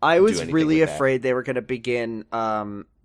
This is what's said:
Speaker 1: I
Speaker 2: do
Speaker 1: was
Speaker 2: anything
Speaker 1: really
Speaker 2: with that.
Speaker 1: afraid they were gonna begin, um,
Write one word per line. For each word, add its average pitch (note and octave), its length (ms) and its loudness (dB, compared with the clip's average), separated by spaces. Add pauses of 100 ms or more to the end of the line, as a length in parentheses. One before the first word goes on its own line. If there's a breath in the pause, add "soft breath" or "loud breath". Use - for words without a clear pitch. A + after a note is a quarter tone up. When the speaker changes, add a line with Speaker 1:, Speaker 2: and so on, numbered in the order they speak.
Speaker 1:
I D#3+ 160 4
Speaker 2:
do F#3 60 6
Speaker 1:
was G#3+ 160 2
Speaker 2:
anything D#3+ 160 -6
Speaker 1:
really D#3+ 240 2
Speaker 2:
with D#3+ 100 4
that. D3+ 60 -6
Speaker 1:
afraid C3+ 260 2
they C3 120 0
were B2+ 100 -2
gonna B2 180 -4
begin, A#2 720 -4
um, G#2+ 540 -4 (200)